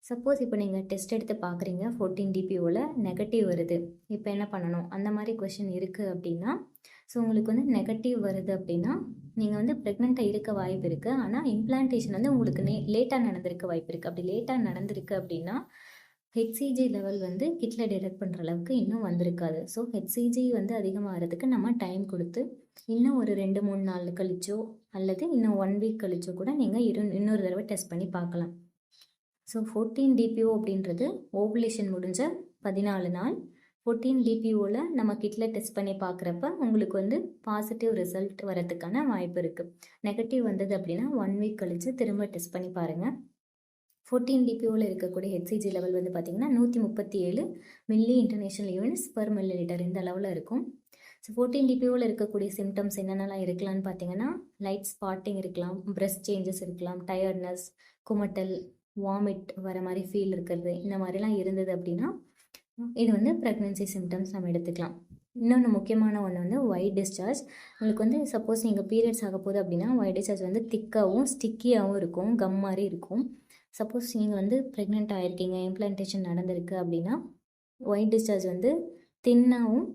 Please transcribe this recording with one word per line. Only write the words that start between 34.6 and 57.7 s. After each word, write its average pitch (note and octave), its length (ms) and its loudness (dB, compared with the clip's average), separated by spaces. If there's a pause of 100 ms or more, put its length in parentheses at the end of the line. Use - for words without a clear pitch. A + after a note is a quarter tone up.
நம்ம G#3+ 160 4
கிட்ல G#3+ 380 0
டெஸ்ட் A3 260 -6
பண்ணி G3 160 0 (100)
பார்க்குறப்ப F3+ 460 -2 (140)
உங்களுக்கு G#3+ 380 2
வந்து A3 160 2 (300)
பாசிட்டிவ் A3 460 0
ரிசல்ட் G3 560 -4
வரதுக்கான F3 580 -2
வாய்ப்பு F3+ 360 0
இருக்கு. E3 200 -4 (440)
நெகட்டிவ் A#3 420 0
வந்தது G3 280 0
அப்படின்னா F#3+ 280 -2 (180)
ஒன் G3 180 0
வீக் G#3+ 200 -2
கழிச்சு F3 300 -4 (100)
திரும்ப G#3 240 0
டெஸ்ட் F3 300 -10
பண்ணி F#3 140 -4 (100)
பாருங்க. E3 260 -2 (1000)
ஃபோர்டீன் B3 400 4
டி A3+ 80 2
பி A3+ 120 0
ஓல A3 220 4
இருக்கக்கூடிய F#3 460 -2
ஹெச் F3 160 -4
சி G#3+ 60 0
ஜி G3+ 140 0
லெவல் F#3 260 0
வந்து F3+ 180 -2
பார்த்தீங்கன்னா, F3+ 400 -2
நூத்தி A#3+ 300 4
முப்பத்தி G3+ 340 -4
ஏழு F#3 240 0 (480)
மில்லி A3+ 320 6
இன்டர்நேஷனல் G3+ 540 -2
யூனிட்ஸ் C4+ 380 -2
per G#3+ 120 -2 (100)
milliliter F3+ 440 -2
இந்த F3+ 200 -2
அளவுல F#3+ 340 -4
இருக்கும். A#3 280 -4 (580)
So - 140 -18
ஃபோர்டீன் B3 340 4
டி B3+ 80 4
பி B3 120 4
ஓல A#3+ 200 4
இருக்கக்கூடிய G#3 480 0
சிம்டம்ஸ் G3 460 -2
என்னென்னலாம் G3 420 -2
இருக்கலாம்னு F#3+ 440 -2
பார்த்தீங்கன்னா, F#3 400 -4 (380)
லைட் G3+ 240 -4
ஸ்பாட்டிங் F#3+ 520 -4
இருக்கலாம், F3+ 360 -4 (160)
பிரஸ்ட் F#3+ 340 0
சேஞ்சஸ் F#3+ 380 -2
இருக்கலாம், F3 400 -6
டயர்ட்னஸ், F3+ 580 -2 (420)